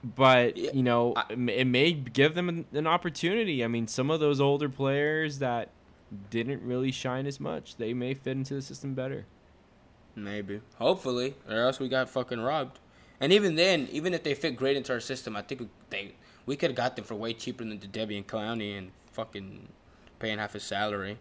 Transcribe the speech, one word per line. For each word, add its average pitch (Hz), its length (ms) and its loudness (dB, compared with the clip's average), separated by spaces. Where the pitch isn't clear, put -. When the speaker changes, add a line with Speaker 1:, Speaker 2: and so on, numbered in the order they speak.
Speaker 1:
But, 127 540 8
Speaker 2:
Yeah, - 180 -2
Speaker 1:
you 135 80 4
know, 120 360 4
Speaker 2:
I - 140 2
Speaker 1:
it 113 60 -4
may, 120 200 0
it 127 100 4
may 131 240 6
give 143 440 4
them 175 120 0
an, 165 240 -4
an 151 160 -2
opportunity. 170 760 0
I - 20 0
mean, 117 180 0
some 131 240 -2
of 160 120 2
those 143 180 4
older 143 300 4
players 143 720 0
that 120 320 -2
didn't 117 360 -2
really 127 260 0
shine 131 360 -2
as 139 140 -6
much, 156 340 -8
they 117 180 -4
may 123 200 -2
fit 135 240 -6
into 135 160 -4
the 139 80 -6
system 135 320 -10
better. 127 320 -6
Speaker 2:
Maybe. 101 460 -8
Hopefully. 131 580 0
Or 110 80 -2
else 127 240 2
we 131 80 -4
got 131 200 0
fucking 123 300 -4
robbed. 135 400 -2
And 143 140 6
even 202 220 6
then, 165 360 4
even 165 220 -2
if 165 100 -4
they 143 120 -2
fit 147 200 -4
great 135 220 2
into 131 160 -4
our 120 80 -4
system, 123 340 -8
I 104 60 -6
think 127 180 -10
we, 117 80 -10
they, 101 260 -10
we 135 100 -4
could've 147 220 0
got 123 180 0
them 110 80 -10
for 113 120 -8
way 113 180 -4
cheaper 117 320 -8
than 107 120 -8
Jadeveon 101 460 -6
Clowney 107 540 -6
and 92 140 -12
fucking 98 560 -12
paying 110 180 -4
half 104 160 -6
his 101 100 -10
salary. 101 580 -4